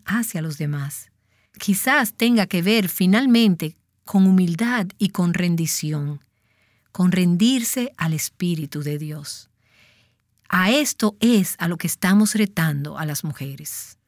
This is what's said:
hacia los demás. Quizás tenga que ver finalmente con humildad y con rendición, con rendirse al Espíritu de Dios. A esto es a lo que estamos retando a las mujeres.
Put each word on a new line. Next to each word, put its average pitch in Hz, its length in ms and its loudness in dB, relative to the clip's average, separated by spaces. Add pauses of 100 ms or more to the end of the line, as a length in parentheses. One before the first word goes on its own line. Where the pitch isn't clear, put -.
hacia 214 360 -4
los 156 160 -6
demás. 147 540 -8 (480)
Quizás 240 560 0
tenga 233 320 2
que 180 160 -2
ver 202 260 2
finalmente 208 880 2 (280)
con 190 200 4
humildad 185 640 2 (120)
y 196 100 0
con 175 260 0
rendición, 156 840 -2 (720)
con 180 180 2
rendirse 233 840 2
al 165 160 -2
Espíritu 156 720 -6
de 147 140 -6
Dios. 151 520 -12 (1000)
A 185 220 2
esto 240 480 0
es 226 400 2
a 170 80 -4
lo 175 100 -2
que 165 120 -4
estamos 202 480 2
retando 151 600 -2
a 160 60 -6
las 147 200 -6
mujeres. 139 720 -12 (120)